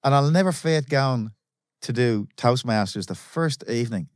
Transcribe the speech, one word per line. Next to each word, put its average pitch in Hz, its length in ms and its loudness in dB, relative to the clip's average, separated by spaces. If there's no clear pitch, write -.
And 139 120 2
I'll 143 160 4
never 185 200 4
forget 156 380 -2
going 131 420 0
to - 120 -6
do 113 340 2
Toastmasters 110 680 0
the 92 80 -8
first 156 540 -6
evening 113 460 -4